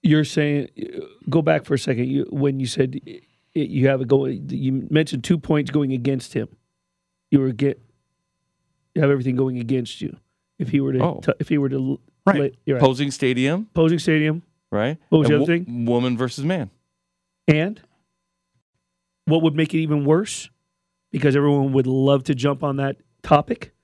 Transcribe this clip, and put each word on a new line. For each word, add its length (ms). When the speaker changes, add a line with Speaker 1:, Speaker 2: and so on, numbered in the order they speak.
Speaker 1:
You're 220
saying, 440
go 140
back 220
for 100
a 40
second. 300
You, 220
when 300
you 60
said 380
it, 200
you 340
have 120
a 40
go, 220
you 640
mentioned 340
two 140
points 320
going 220
against 420
him. 140
You 100
were 120
get, 280
you 80
have 80
everything 240
going 240
against 420
you. 160
If 100
he 120
were 120
to, 100
Speaker 2:
Oh. 220
Speaker 1:
t-, 160
if 80
he 100
were 120
to, 60
l-, 240
Speaker 3:
Right. 160
Speaker 1:
lay, 120
you're 120
right. 80
Speaker 2:
Posing 260
stadium. 640
Speaker 1:
Posing 240
stadium. 440
What 80
was 200
Speaker 2:
And 0
Speaker 1:
the 60
other 40
Speaker 2:
wo-, 60
Speaker 1:
thing? 400
Speaker 2:
woman 320
versus 260
man. 260
Speaker 1:
And 320
what 180
would 140
make 180
it 40
even 260
worse, 460
because 240
everyone 380
would 140
love 380
to 100
jump 280
on 140
that 200
topic? 500